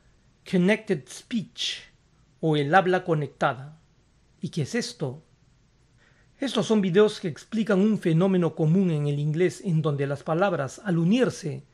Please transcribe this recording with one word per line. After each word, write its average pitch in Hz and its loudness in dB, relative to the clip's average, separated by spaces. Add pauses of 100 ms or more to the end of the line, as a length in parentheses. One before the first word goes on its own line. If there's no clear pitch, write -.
(500)
connected 185 2
speech - -8 (580)
o 156 0
el 147 0
habla 185 4
conectada. 147 -4 (600)
¿Y 175 -8
qué 156 -4
es - -8
esto? 151 -6 (1200)
Estos 226 -2
son 214 2
videos 208 4
que 185 -4
explican 202 -2
un 208 4
fenómeno 175 2
común 175 2
en 147 -2
el 143 -2
inglés 156 -2
en 160 0
donde 143 0
las 139 -6
palabras, 165 -2
al 185 0
unirse, 170 0 (100)